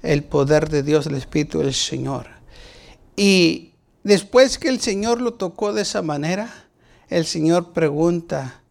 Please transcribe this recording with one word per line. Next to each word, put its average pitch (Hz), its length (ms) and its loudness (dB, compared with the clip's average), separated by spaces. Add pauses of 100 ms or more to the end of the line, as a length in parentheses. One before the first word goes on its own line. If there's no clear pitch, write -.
el 147 220 0
poder 151 440 2
de 147 140 -2
Dios, 147 240 2
el 143 80 -4
Espíritu 156 440 -4
del 139 140 0
Señor. 131 540 -6 (880)
Y 185 560 2 (320)
después 247 560 4
que 330 80 -4
el 262 140 0
Señor 226 400 -2
lo 240 140 -4
tocó 196 360 -4
de 214 120 -2
esa 202 180 -4
manera, 170 680 -6 (400)
el 170 180 0
Señor 170 460 0
pregunta 160 1000 -2